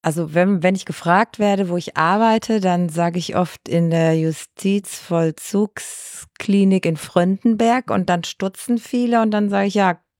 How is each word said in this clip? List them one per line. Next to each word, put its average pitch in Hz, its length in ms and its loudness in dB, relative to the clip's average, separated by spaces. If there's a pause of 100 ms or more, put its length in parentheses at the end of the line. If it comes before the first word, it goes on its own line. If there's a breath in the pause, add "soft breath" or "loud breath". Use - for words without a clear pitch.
Also 156 320 -4
wenn, 180 280 2
wenn 185 120 2
ich 185 100 -6
gefragt 180 540 0
werde, 202 320 0
wo 175 80 -2
ich - 180 -8
arbeite, 220 640 2
dann 175 300 2
sage 170 280 -2
ich - 180 -4
oft - 320 -2
in 170 220 2
der 165 280 4
Justizvollzugsklinik 190 2750 -2
in 165 140 0
Fröndenberg 226 920 0
und 185 200 0
dann 175 140 0
stutzen - 540 -6
viele 233 440 0
und 220 80 0
dann 208 180 0
sage 202 200 0
ich, 190 60 -4
ja, 190 240 2 (220)